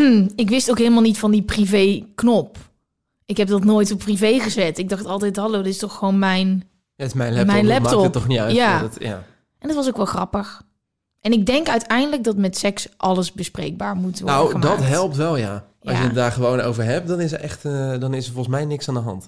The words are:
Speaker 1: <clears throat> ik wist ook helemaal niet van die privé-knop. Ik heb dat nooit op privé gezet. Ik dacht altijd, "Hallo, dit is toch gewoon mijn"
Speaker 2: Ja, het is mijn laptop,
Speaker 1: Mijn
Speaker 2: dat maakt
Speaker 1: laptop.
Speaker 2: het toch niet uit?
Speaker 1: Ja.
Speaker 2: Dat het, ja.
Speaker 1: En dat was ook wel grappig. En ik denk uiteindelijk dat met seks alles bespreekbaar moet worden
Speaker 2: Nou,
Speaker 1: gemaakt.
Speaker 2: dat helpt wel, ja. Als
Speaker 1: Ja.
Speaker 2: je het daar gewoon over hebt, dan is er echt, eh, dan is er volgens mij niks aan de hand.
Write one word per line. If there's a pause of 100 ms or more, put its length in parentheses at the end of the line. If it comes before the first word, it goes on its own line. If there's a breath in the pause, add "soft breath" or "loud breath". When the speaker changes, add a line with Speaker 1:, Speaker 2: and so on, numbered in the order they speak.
Speaker 1:
<clears throat>
ik
wist
ook
helemaal
niet
van
die
privé-knop. (680)
Ik
heb
dat
nooit
op
privé
gezet.
Ik
dacht
altijd,
"Hallo,
dit
is
toch
gewoon
mijn" (240)
Speaker 2:
Ja,
het
is
mijn
laptop,
Speaker 1:
Mijn
Speaker 2:
dat
maakt
Speaker 1:
laptop.
Speaker 2:
het
toch
niet
uit?
Speaker 1:
Ja.
Speaker 2:
Dat
het,
ja. (360)
Speaker 1:
En
dat
was
ook
wel
grappig. (600)
En
ik
denk
uiteindelijk
dat
met
seks (100)
alles
bespreekbaar
moet
worden
Speaker 2:
Nou,
Speaker 1:
gemaakt. (120)
Speaker 2:
dat
helpt
wel,
ja. (160)
Als
Speaker 1:
Ja.
Speaker 2:
je
het
daar
gewoon
over
hebt,
dan
is
er
echt,
eh,
dan
is
er
volgens
mij
niks
aan
de
hand.